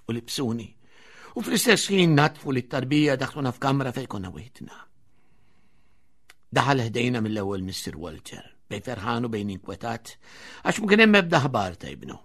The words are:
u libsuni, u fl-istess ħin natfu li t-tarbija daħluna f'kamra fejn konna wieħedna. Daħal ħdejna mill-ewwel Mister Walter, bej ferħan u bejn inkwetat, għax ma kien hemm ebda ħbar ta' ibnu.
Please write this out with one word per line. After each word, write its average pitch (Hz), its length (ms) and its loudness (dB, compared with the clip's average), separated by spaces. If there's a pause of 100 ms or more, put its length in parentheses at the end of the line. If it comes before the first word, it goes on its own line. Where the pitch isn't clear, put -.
u 117 60 -4
libsuni, 117 500 -4 (720)
u 240 40 -4
fl-istess 220 520 2
ħin 175 240 6
natfu 147 340 2
li 127 140 0
t-tarbija 143 560 0
daħluna 131 320 -4
f'kamra 135 400 -2
fejn 131 160 -8
konna 92 240 -10
wieħedna. - 460 -18 (1700)
Daħal 131 340 2
ħdejna 120 340 -2
mill-ewwel 101 440 -4
Mister - 320 -10
Walter, 80 460 -14 (260)
bej 104 160 -8
ferħan 117 400 -4
u 117 80 -6
bejn 104 220 -4
inkwetat, 113 640 -12 (480)
għax 180 160 0
ma 214 100 -2
kien 220 140 10
hemm 208 160 8
ebda 165 240 2
ħbar 104 360 -2
ta' 69 120 -10
ibnu. - 320 -14